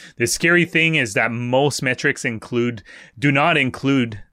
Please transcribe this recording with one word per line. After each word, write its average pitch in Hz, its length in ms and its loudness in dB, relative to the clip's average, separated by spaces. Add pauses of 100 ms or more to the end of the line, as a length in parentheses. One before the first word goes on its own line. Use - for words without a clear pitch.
(180)
The 117 100 0
scary 170 360 2
thing 160 320 0
is 117 200 -2
that 117 160 0
most 123 500 0
metrics 131 420 -2
include, 120 580 -2 (380)
do 143 120 0
not 151 260 2
include 127 640 0 (120)